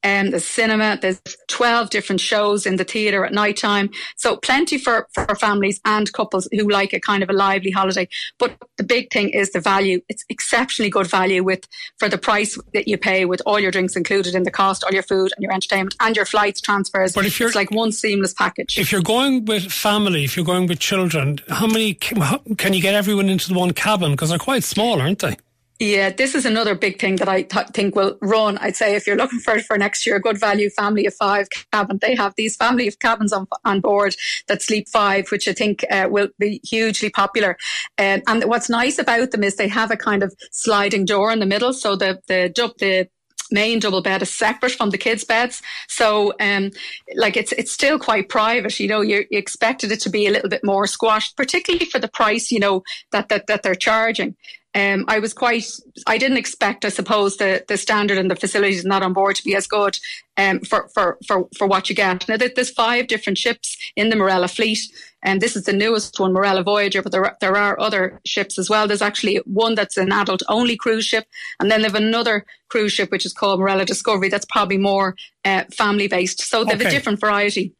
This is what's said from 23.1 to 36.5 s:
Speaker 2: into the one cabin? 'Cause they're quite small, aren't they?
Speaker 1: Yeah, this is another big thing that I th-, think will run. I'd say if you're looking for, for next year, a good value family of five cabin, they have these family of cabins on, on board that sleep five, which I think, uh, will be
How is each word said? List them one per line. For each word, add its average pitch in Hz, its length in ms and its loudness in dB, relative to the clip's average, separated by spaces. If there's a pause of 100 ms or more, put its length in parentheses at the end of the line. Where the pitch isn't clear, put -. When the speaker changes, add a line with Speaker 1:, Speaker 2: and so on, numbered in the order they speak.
Speaker 2:
into 185 240 0
the 180 60 0
one 180 140 2
cabin? 180 440 0
'Cause 160 140 0
they're 170 80 0
quite 254 240 0
small, 208 380 0
aren't 165 180 0
they? 123 180 -2 (440)
Speaker 1:
Yeah, 202 300 2
this 262 260 0
is 262 100 0
another 220 300 2
big 190 240 -2
thing 190 160 0
that 175 120 0
I 190 140 2
th-, 190 320 -4
think 202 220 0
will 196 260 2
run. 208 360 2
I'd - 180 -4
say 208 180 2
if 208 140 -2
you're 202 80 2
looking 262 240 0
for, 220 180 2
for 220 180 -2
next 202 300 0
year, 226 80 0
a 196 60 2
good 202 180 0
value 208 320 2
family 208 340 0
of 196 100 0
five 202 340 0 (240)
cabin, 202 280 0
they 240 140 2
have 202 220 0
these 220 180 -2
family 240 320 2
of - 140 -4
cabins 220 320 2
on, 196 160 -2 (160)
on 196 160 2
board 202 340 2 (320)
that 196 160 -2
sleep 214 260 -2
five, 196 440 2
which 202 160 -2
I 196 40 0
think, 208 380 0
uh, 190 180 2
will 202 200 2 (100)
be 208 240 -2